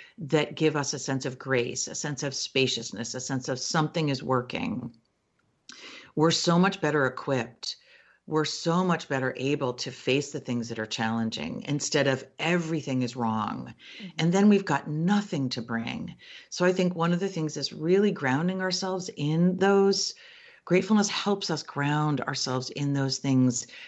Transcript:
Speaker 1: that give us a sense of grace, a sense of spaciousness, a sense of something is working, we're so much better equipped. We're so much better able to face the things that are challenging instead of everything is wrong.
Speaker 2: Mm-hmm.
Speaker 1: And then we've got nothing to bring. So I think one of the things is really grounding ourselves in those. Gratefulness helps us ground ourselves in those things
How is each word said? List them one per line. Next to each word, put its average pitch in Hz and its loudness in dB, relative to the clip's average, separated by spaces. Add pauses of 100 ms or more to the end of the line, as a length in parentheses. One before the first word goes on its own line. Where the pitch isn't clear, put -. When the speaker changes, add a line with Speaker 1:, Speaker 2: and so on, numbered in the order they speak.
(180)
Speaker 1:
that 151 0
give 156 2
us 139 -2
a 143 -4
sense 131 -2
of 127 -6
grace, 127 -2
a - -10
sense 147 -6
of 139 -4
spaciousness, - -2
a 131 -8
sense 127 -6
of 127 -2
something 151 0
is 131 -4
working, - -4 (1200)
we're 156 4
so 170 2
much 190 4
better 147 2
equipped. 127 -4 (500)
We're 156 0
so 165 0
much 170 0
better 131 0
able 139 -2
to 127 -10
face 135 0
the 156 -6
things 120 -4
that 117 -8
are 110 -4
challenging 110 -4
instead 143 2
of 131 0 (140)
everything 156 -2
is 123 -4
wrong. 117 -2 (240)
Speaker 2:
Mm-hmm. 202 -12 (100)
Speaker 1:
And 165 2
then 202 6
we've 196 6
got 143 -2
nothing 165 0
to 123 -6
bring. 117 -6 (360)
So - -2
I 180 6
think 180 0
one 170 2
of 175 2
the 190 -2
things 160 -4
is 143 -6
really 185 2
grounding 160 0
ourselves 185 -4
in 165 2
those. 196 4 (500)
Gratefulness 190 4
helps - -2
us 151 -4
ground 147 0
ourselves 131 -4
in 143 -2
those 135 0
things 127 4 (220)